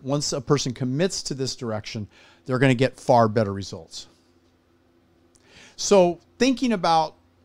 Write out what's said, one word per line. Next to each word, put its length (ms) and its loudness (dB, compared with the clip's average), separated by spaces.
once 280 -4
a 100 -4
person 320 0
commits 500 -4
to 100 -8
this 220 -8
direction, 520 -8
they're 140 -2
gonna 160 4
get 240 0
far 280 4
better 240 0
results. 560 -12
So 440 4
thinking 360 0
about 420 0